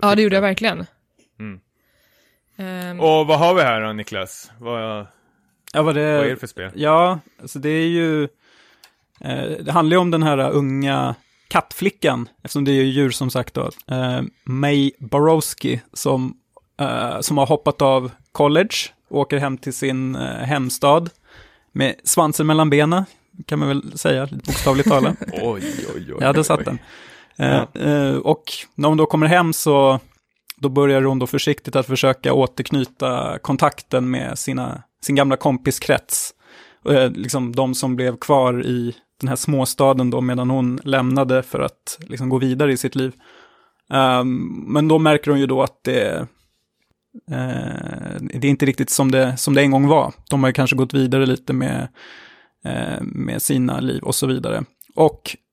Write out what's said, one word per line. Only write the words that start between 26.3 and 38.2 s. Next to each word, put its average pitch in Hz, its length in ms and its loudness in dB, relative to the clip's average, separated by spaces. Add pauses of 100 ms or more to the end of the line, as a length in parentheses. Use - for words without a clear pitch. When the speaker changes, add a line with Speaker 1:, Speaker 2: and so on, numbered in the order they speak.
Speaker 3:
där 151 100 4
satt 156 160 0
Speaker 2:
oj. 151 60 -4
Speaker 3:
den. 135 140 -6 (580)
Eh, 135 360 0
Speaker 2:
Ja. - 80 -12
Speaker 3:
eh, 143 360 0
och - 280 -2 (300)
när 147 140 0
hon 156 100 4
då 156 80 6
kommer 156 200 2
hem 170 260 4
så, 139 480 4 (560)
då 139 120 -2
börjar 139 340 4
hon 135 160 2
då 123 80 -2
försiktigt 139 500 -2
att 131 100 0
försöka 131 460 0
återknyta 131 1080 -2
kontakten 135 720 0
med 123 280 -6
sina, 127 440 -6 (220)
sin 143 120 0
gamla 135 200 4
kompiskrets. - 1000 -2 (540)
Eh, 131 220 4
liksom 123 440 -6
de 127 200 0
som 127 220 -2
blev 127 200 -2
kvar 127 500 2